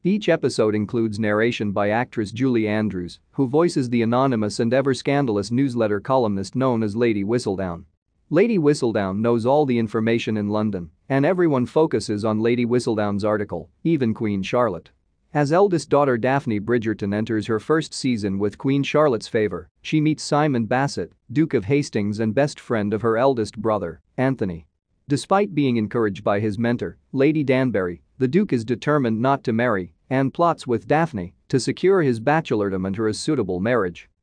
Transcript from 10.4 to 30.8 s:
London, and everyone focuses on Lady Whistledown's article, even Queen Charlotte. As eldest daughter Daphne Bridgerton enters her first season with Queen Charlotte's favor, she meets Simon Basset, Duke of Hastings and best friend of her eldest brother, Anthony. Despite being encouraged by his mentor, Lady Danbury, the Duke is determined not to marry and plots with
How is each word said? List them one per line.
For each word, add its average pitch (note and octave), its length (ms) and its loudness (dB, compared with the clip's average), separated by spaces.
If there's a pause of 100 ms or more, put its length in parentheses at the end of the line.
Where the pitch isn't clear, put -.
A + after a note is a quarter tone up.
London, G2+ 420 -2 (200)
and C#3 160 2
everyone D#3+ 400 2
focuses A2+ 580 0
on G#2+ 160 0
Lady A#2+ 240 2
Whistledown's G#2+ 600 0
article, G2+ 420 -2 (160)
even C3+ 300 2
Queen G#2 280 -2
Charlotte. A2 480 -2 (440)
As D3 180 2
eldest F#3 380 2
daughter C#3+ 260 4
Daphne B2 440 0
Bridgerton G#2+ 540 -2
enters G#2+ 320 -2
her A2 140 0
first D#3 320 -2
season G#2 460 -2
with G#2 180 -2
Queen C#3 260 0
Charlotte's C#3 460 0
favor, F#2 400 -2 (140)
she D#3 180 0
meets D3+ 220 0
Simon D3 420 0
Basset, B2 480 -2 (180)
Duke D3 220 0
of G#2 140 0
Hastings A2 540 0
and A2 140 0
best C#3+ 240 0
friend G#2+ 360 -2
of G2+ 80 -4
her A2+ 160 2
eldest A#2 400 0
brother, G2+ 420 -2 (160)
Anthony. A2+ 500 -2 (420)
Despite G3 460 0
being C3+ 220 2
encouraged G#2+ 480 -2
by G#2 160 2
his G#2+ 180 -2
mentor, A#2 380 -2 (160)
Lady D3 320 2
Danbury, A2 560 0 (180)
the C3 100 0
Duke F#3 240 0
is A#2 140 -2
determined A#2+ 520 0
not C3+ 260 0
to B2 80 -2
marry A2 420 -2 (160)
and C3+ 220 0
plots E3 340 0
with A#2 200 -2